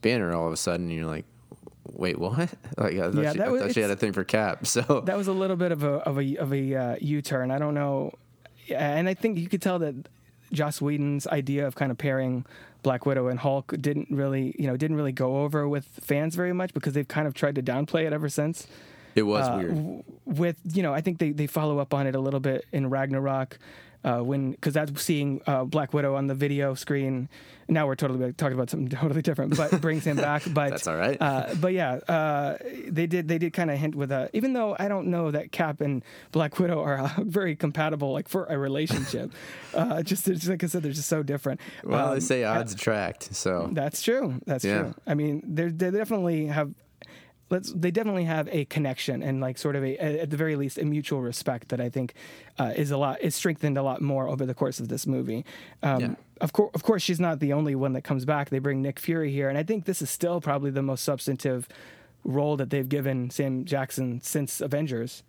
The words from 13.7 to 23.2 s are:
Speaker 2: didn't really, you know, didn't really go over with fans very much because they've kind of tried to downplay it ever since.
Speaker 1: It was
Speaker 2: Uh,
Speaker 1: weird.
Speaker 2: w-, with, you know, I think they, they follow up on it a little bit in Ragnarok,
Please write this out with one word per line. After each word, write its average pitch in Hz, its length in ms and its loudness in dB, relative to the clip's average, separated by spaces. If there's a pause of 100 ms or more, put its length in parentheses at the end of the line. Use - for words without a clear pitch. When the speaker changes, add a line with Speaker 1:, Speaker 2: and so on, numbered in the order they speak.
Speaker 2:
didn't 143 300 0
really, 135 480 0
you 143 80 2
know, 127 100 0
didn't 156 200 0
really 147 140 2
go 131 260 0
over 147 300 2
with 143 180 -2
fans 156 500 0
very 180 180 0
much 185 220 0
because 143 180 0
they've 143 140 0
kind 151 200 0
of 139 60 -2
tried 143 220 2
to 135 80 0
downplay 147 420 2
it 151 80 0
ever 151 160 -2
since. 151 380 0 (480)
Speaker 1:
It 110 80 6
was 104 240 4
Speaker 2:
Uh, 120 100 2
Speaker 1:
weird. 82 180 0
Speaker 2:
w-, - 280 -4 (220)
with, 170 320 0 (140)
you 185 120 2
know, 147 100 2
I 151 80 0
think 170 160 0
they, 156 140 2
they 147 160 0
follow 151 320 2
up 139 160 0
on 139 100 2
it 131 80 2
a 135 60 0
little 139 200 2
bit 135 320 0
in 135 200 0
Ragnarok, 135 680 0 (460)